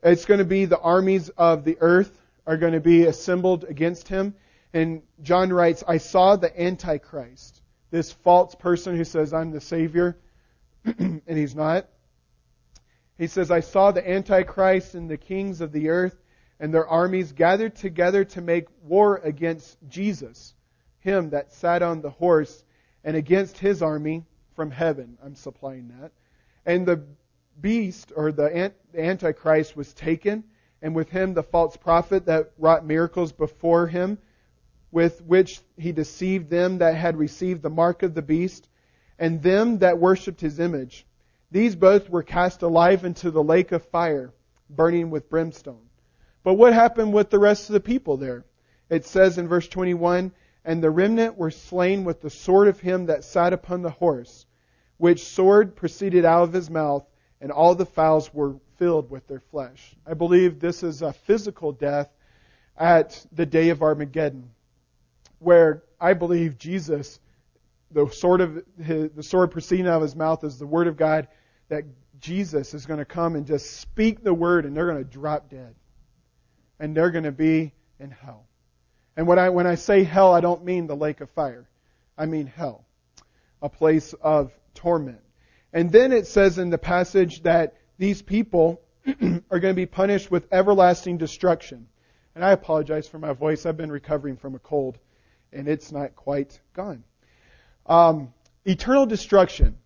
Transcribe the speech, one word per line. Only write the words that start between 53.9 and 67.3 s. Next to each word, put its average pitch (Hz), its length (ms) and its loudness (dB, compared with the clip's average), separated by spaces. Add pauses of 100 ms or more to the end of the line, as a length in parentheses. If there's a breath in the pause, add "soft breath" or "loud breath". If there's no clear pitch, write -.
horse, 147 560 -4 (520)
which 170 280 2
sword 196 500 4
proceeded 180 500 0
out 170 180 4
of 165 100 -2
his 175 160 -6
mouth, 151 360 -4 (360)
and 139 100 -12
all 165 240 4
the 180 100 -2
fowls 156 480 0
were 143 220 -4 (220)
filled 160 340 -2
with 131 160 -18
their 135 120 -14
flesh." 135 560 -16 (100)
I 165 80 -10
believe 170 460 2
this 170 220 -6
is 156 200 -8
a 151 120 -6
physical 196 600 -4
death 143 360 -6 (640)
at 165 560 2
the 165 140 -4
day 160 240 2
of 156 120 -2
Armageddon, 143 680 -4 (880)
where 165 440 4 (160)
I 175 140 2
believe 170 440 -2
Jesus, 156 640 -8 (720)